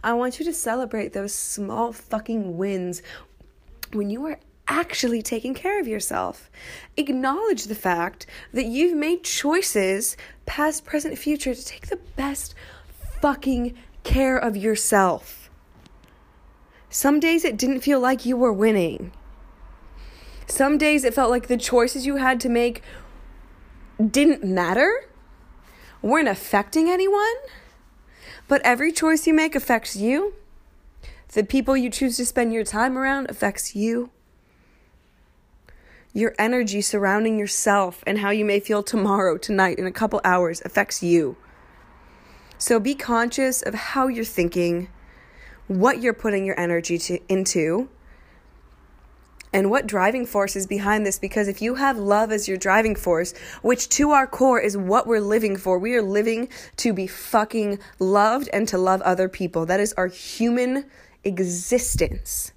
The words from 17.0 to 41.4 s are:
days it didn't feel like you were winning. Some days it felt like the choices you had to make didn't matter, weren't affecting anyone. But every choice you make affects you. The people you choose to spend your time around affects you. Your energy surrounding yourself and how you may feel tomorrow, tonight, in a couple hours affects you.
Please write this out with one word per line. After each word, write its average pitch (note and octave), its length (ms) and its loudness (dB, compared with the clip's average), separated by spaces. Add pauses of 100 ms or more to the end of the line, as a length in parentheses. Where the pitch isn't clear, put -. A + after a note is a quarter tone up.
days E4 240 2
it B3 140 -2
didn't B3+ 240 0
feel C#4+ 180 2
like B3+ 260 0
you B3 120 0
were A#3+ 160 4
winning. F#3+ 580 2 (1400)
Some C#4+ 300 2
days D4+ 260 4
it A#3 100 0
felt B3+ 180 2
like B3 160 0
the B3 100 0
choices B3 480 0
you C#4 100 -2
had C4 260 2
to B3+ 80 -2
make A#3+ 320 0 (1200)
didn't C#4 380 4
matter, G3+ 640 2 (960)
weren't C#4 280 2
affecting G#3 600 0
anyone. G4+ 460 2 (1120)
But C#4 160 4
every C4+ 300 2
choice D#4+ 340 2
you D#4+ 60 4
make D#4 200 2
affects A#3+ 440 -2
you. C#4 360 0 (960)
The G#3+ 160 0
people C4+ 320 2
you B3 120 0
choose B3 280 -2
to B3 80 -4
spend A#3+ 260 0
your A3+ 140 -2
time B3+ 320 0
around C4+ 320 -2
affects - 440 -4
you. A3+ 360 -2 (2000)
Your A3 260 0
energy G#3 440 0
surrounding G#3 580 2
yourself G3+ 640 0
and G3+ 120 0
how G3+ 140 0
you G#3+ 120 0
may G3+ 160 2
feel G#3 240 -2
tomorrow, G3 540 2
tonight, F#3+ 420 0
in F#3 60 -2
a F#3 80 -4
couple G#3+ 320 -2
hours F3+ 400 2
affects - 360 -2
you. E3+ 360 2 (1200)